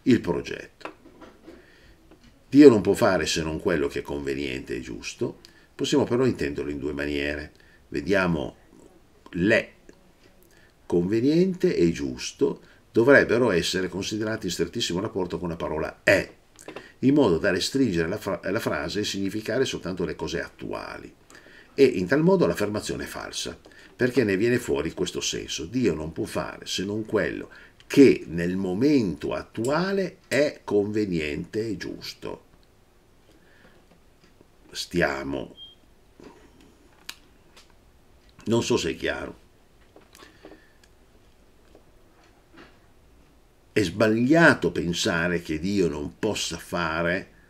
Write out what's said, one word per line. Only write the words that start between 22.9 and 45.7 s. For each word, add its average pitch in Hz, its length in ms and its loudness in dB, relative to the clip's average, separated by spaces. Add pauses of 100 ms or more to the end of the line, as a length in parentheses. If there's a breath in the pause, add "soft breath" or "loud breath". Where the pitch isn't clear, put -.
è - 20 -12
falsa, - 520 -10 (380 loud breath)
perché 123 280 2
ne 98 120 2
viene 117 220 2
fuori 76 340 -2
questo - 300 -6
senso. 53 420 -6
Dio 104 300 0
non 80 180 -8
può 110 140 -6
fare - 400 -8
se - 180 -4
non 107 220 -6
quello 65 420 -2 (440 loud breath)
che 127 340 8
nel 87 300 -4
momento 95 800 0
attuale 165 840 -4 (100)
è 143 380 0
conveniente 101 1040 -2
e 101 80 -6
giusto. - 680 -12 (2250 soft breath)
Stiamo. 69 840 -4 (3000)
Non 117 180 2
so 117 160 0
se 80 140 -2
è 65 40 -6
chiaro. 73 440 -8 (4000 loud breath)
È 107 100 2
sbagliato 113 920 4
pensare 85 720 -2
che 78 160 -6
Dio 95 300 0